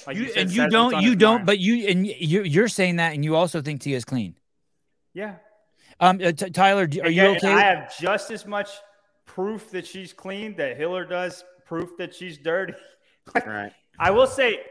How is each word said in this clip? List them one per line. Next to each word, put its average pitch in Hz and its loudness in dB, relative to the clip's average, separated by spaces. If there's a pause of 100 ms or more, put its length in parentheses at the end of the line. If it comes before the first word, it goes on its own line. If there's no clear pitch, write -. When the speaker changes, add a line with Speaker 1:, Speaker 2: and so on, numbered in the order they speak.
Speaker 1:
like - -8
Speaker 2:
You, 220 -4
Speaker 1:
you 269 -6
said, 220 -4
Speaker 2:
and 185 -2
you 202 0
Speaker 1:
says - 2
Speaker 2:
don't, 226 6
Speaker 1:
what's 254 0
on 185 2
Speaker 2:
you 233 6
Speaker 1:
his 233 4
Speaker 2:
don't, 220 8
Speaker 1:
mind. 202 -6
Speaker 2:
but 202 4
you, 214 0
and 185 2
you, 175 -2
you're 185 2
saying 180 0
that, 165 0
and 147 -2
you 156 0
also 165 2
think 143 -8
Tia's 131 -4
clean. 110 -6 (760)
Speaker 1:
Yeah. 196 -10 (640)
Speaker 2:
Um, 185 4
uh, 175 2
T-, 185 -8
Tyler, 196 4
do, 151 -4
are 170 -2
Speaker 1:
And 165 2
Speaker 2:
you 180 6
Speaker 1:
yet, 196 6
Speaker 2:
okay? 190 0
Speaker 1:
and 196 4
I 196 6
have 180 0
just 202 -2
as 220 -12
much 202 -6 (560)
proof 208 -8
that 180 -10
she's 190 -16
clean 202 -12
that 135 -6
Hiller 175 -6
does 180 -8 (220)
proof 175 -8
that 180 -10
she's 175 -16
dirty. 165 -4
<laughs> - -20 (500)
Like, - 0
Speaker 3:
Right. 104 -10 (260)
Speaker 1:
I 170 2
will 254 4
say, 240 -2 (100)